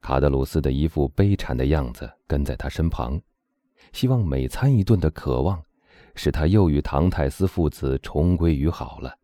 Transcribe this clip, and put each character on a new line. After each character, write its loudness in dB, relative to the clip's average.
卡 -2
德 4
鲁 2
斯 -2
的 0
一 0
副 0
悲 2
惨 -4
的 -2
样 0
子 -14
跟 0
在 -4
他 -8
身 -2
旁， -4
希 -2
望 2
每 -2
餐 0
一 4
顿 4
的 2
渴 -2
望 0
使 -2
他 0
又 4
与 2
唐 0
泰 0
斯 -2
父 0
子 -4
重 0
归 2
于 0
好 -8
了。 -12